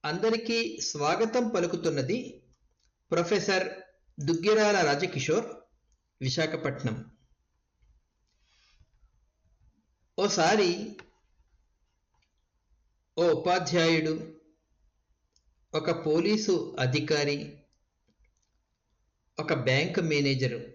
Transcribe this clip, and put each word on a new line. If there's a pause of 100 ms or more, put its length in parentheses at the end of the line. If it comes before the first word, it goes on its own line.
అందరికీ
స్వాగతం
పలుకుతున్నది (680)
ప్రొఫెసర్ (520)
దుగ్గిరాల (100)
రాజకిషోర్, (760)
విశాఖపట్నం. (3250)
ఓసారి (2250)
ఓ
ఉపాధ్యాయుడు, (1400)
ఒక
పోలీసు
అధికారి, (1800)
ఒక
బ్యాంక్
మేనేజరు (140)